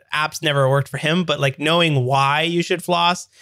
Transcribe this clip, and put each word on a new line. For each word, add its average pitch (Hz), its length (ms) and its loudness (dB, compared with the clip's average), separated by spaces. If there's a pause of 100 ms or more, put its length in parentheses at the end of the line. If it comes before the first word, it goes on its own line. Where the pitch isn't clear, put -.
(140)
apps 151 300 -4
never 139 260 2
worked 139 180 2
for 131 100 -10
him, 165 260 0
but, 151 160 -2
like, 139 200 -2
knowing 151 460 2
why 139 380 2
you 170 180 0
should 170 220 -2
floss 175 440 0 (140)